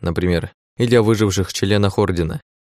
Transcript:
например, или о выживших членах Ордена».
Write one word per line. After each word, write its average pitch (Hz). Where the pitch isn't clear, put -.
например, 87
или 120
о 117
выживших 104
членах 101
Ордена». 85